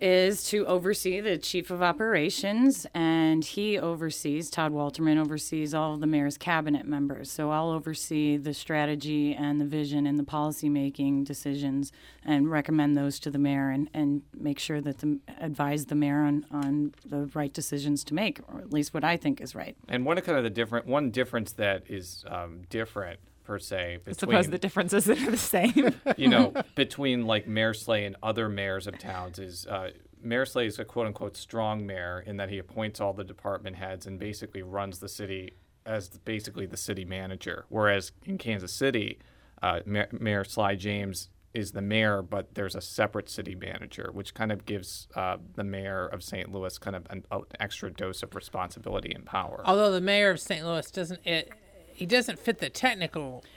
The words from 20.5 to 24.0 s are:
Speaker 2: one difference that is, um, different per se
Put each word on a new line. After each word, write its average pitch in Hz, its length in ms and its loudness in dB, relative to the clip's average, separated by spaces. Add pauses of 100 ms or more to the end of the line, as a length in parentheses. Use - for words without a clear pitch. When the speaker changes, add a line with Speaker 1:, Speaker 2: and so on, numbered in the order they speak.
Speaker 2:
one 135 240 2
difference 120 420 0
that 98 380 2
is, 92 380 -10
um, 87 420 -8
different 104 500 -6 (240)
per 101 140 -6
se 87 380 -4 (100)